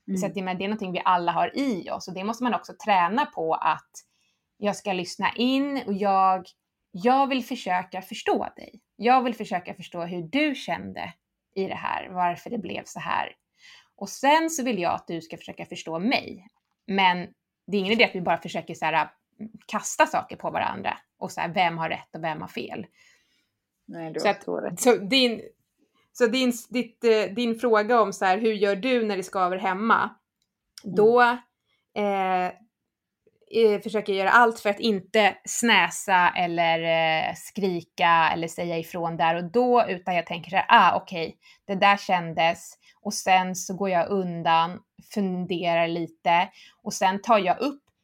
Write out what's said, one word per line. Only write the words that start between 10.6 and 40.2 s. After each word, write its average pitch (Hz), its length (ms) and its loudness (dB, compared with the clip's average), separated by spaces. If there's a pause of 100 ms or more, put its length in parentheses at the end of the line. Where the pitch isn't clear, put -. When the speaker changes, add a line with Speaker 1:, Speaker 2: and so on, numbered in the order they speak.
Speaker 2:
i 190 120 -4
det - 80 -8
här. - 340 -6
Varför 175 400 -4
det 233 80 -6
blev 190 280 -8
så - 140 -16
här. - 320 -4 (680)
Och 202 120 -10
sen 320 400 2
så 285 140 -4
vill 233 160 -2
jag 170 140 0
att - 140 -8
du 165 140 -6
ska 165 160 -16
försöka - 280 -16
förstå 165 340 -10
mig. - 480 -4 (400)
Men 185 400 2 (400)
det 190 100 -2
är 196 40 2
ingen 190 120 -2
idé 233 120 4
att 185 100 -4
vi 185 60 -6
bara 165 160 0
försöker 165 360 -10
så 160 120 -6
här, 156 240 0 (580)
kasta - 380 0
saker - 300 -4
på - 160 -8
varandra. - 460 -4 (220)
Och 180 120 -10
så - 100 -8
här, 170 80 -2
vem 170 280 0
har 165 120 -6
rätt - 260 -10
och 160 80 -10
vem 156 180 -6
har 180 60 -10
fel? - 380 -12 (1000)
Speaker 1:
Nej, 165 280 -12
du 160 60 -8
Speaker 2:
Så 208 80 -2
Speaker 1:
har 202 60 4
Speaker 2:
att, 202 100 -12
Speaker 1:
så 175 140 -6
rätt. - 240 -8
Speaker 2:
så 240 140 6
din, 226 460 0 (720)
så 240 140 4
din, 247 260 2 (160)
ditt, 233 340 -4
eh, 214 320 4
din 233 240 -2
fråga 220 420 4
om 196 120 2
så 196 120 -2
här, 185 120 4
hur 220 160 0
gör 202 220 2
du 240 300 0
när 208 120 -2
det 185 60 -4
skaver 185 340 -2
hemma? 196 520 2 (720)
Speaker 1:
Mm. 185 120 -10
Speaker 2:
Då, 226 260 6 (760)
eh, 190 500 0 (1080)
eh, 208 320 4
försöker 208 300 -2
jag 190 60 0
göra 190 120 2
allt 233 280 6
för 214 100 0
att 202 100 -2
inte 208 680 2
snäsa 180 880 2
eller, 170 440 0 (500)
eh, 170 60 -6
skrika 170 960 0
eller 165 140 -4
säga 170 300 -6
ifrån 165 400 -6
där 165 180 2
och 175 160 -6
då, 240 360 4
utan 180 280 -4
jag 170 100 0